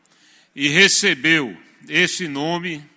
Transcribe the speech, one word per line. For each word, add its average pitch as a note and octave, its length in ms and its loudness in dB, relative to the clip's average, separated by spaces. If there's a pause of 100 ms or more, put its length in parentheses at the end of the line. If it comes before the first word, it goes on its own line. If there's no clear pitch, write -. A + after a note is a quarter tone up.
(540)
e C#3+ 140 -2
recebeu D#3 880 2 (320)
esse E3+ 400 -2
nome D#3 560 -6 (120)